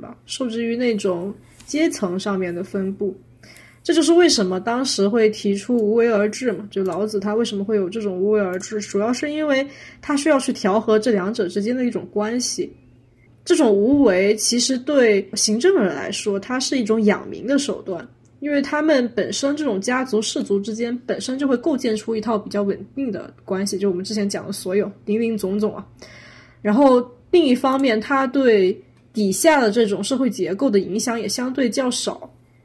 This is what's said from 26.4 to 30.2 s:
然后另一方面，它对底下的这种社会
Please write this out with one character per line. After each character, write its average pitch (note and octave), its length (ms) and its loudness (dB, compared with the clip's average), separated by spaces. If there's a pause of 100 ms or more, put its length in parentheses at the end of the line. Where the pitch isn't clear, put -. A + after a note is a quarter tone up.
然 G#3 140 2
后 B3+ 360 6 (200)
另 F4 120 6
一 B3+ 120 4
方 C4+ 260 0
面， A#3+ 180 2
它 C4+ 280 0
对 A3+ 520 4 (360)
底 G3+ 180 2
下 D4 300 4
的 A3 80 4
这 A3+ 160 2
种 G3 180 -2
社 B3+ 140 -2
会 C4 100 2